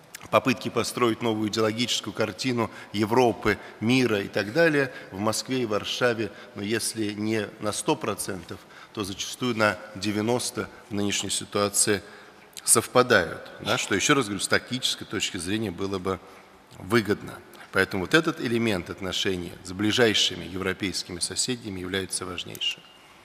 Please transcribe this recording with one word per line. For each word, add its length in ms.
попытки 380
построить 520
новую 280
идеологическую 640
картину 560
Европы, 640
мира 400
и 80
так 240
далее 400
в 80
Москве 420
и 40
Варшаве, 640
но 60
если 520
не 340
на 100
сто 240
процентов, 640
то 120
зачастую 500
на 220
девяносто 760
в 40
нынешней 360
ситуации 760
совпадают, 840
да, 160
что, 180
ещё 180
раз 120
говорю, 160
с 60
тактической 580
точки 320
зрения 340
было 280
бы 200
выгодно. 560
Поэтому 300
вот 100
этот 260
элемент 520
отношений 600
с 100
ближайшими 720
европейскими 760
соседями 600
является 440
важнейшим. 580